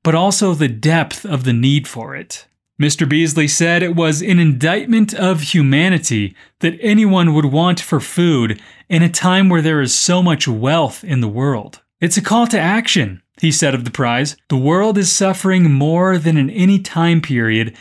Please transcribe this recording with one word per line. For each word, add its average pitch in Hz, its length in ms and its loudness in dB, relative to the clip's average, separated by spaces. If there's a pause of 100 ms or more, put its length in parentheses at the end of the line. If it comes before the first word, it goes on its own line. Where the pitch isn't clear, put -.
but 160 140 2
also 190 360 0
the 147 160 0
depth 151 560 -2
of 143 200 -4
the 127 80 2
need 131 340 2
for 120 300 -14
it. - 300 -16 (300)
Mister 147 300 0
Beasley 151 400 0
said 170 380 0
it 170 100 -2
was 160 260 0
an 180 200 2
indictment 190 760 2
of 170 400 -2
humanity 139 800 0 (240)
that 165 240 -2
anyone 202 500 2
would 151 120 2
want 170 340 0
for 151 220 -4
food 135 600 -2 (300)
in 170 100 2
a 170 80 4
time 185 400 2
where 170 140 2
there 156 180 0
is 123 140 -2
so 180 280 0
much 160 260 0
wealth 131 560 -2
in 139 160 -2
the 113 80 0
world. 120 520 -6 (200)
"It's 170 160 -2
a 196 40 0
call 233 280 0
to 226 100 -2
action," 165 640 -2 (180)
he 160 120 2
said 139 220 0
of 120 100 -4
the 120 80 -10
prize. 131 440 -2 (120)
"The 139 80 -2
world 185 420 0
is 185 120 0
suffering 185 640 2
more 170 460 2
than 160 180 0
in 139 140 0
any 196 300 2
time 170 400 0
period, 113 600 -2